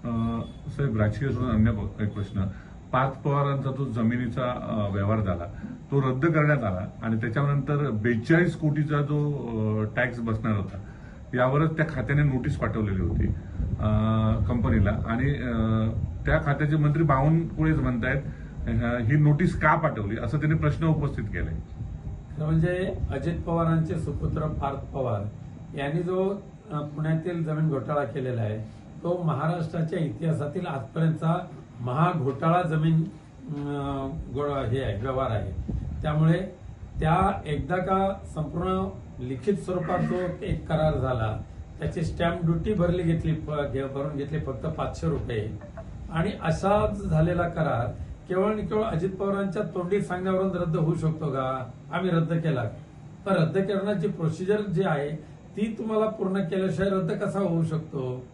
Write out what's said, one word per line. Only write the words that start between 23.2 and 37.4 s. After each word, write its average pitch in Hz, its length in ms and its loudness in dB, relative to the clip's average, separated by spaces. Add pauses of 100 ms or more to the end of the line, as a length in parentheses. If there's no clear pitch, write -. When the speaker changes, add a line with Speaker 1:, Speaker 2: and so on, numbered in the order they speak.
Speaker 2:
पवारांचे 165 500 2
सुपुत्र 156 460 -2
पार्थ 143 520 -4
पवार 120 280 -2 (560)
यांनी 147 240 -2
जो, 185 340 0 (360)
अ, 147 80 -2
पुण्यातील 160 640 -2
जमीन 156 260 0
घोटाळा 143 340 0
केलेला 127 380 -2
आहे, 107 420 -4 (200)
तो 175 200 0
महाराष्ट्राच्या 160 760 -2
इतिहासातील 160 680 -2
आजपर्यंतचा 165 840 0 (320)
महाघोटाळा 156 840 2
जमीन, 160 420 2 (460)
अ, 151 40 -6 (800)
गो-, 135 360 -2
हे 131 140 0
आहे, 104 180 -2
व्यवहार 131 300 0
आहे. - 420 -4 (280)
त्यामुळे 160 520 4 (460)
त्या 185 460 4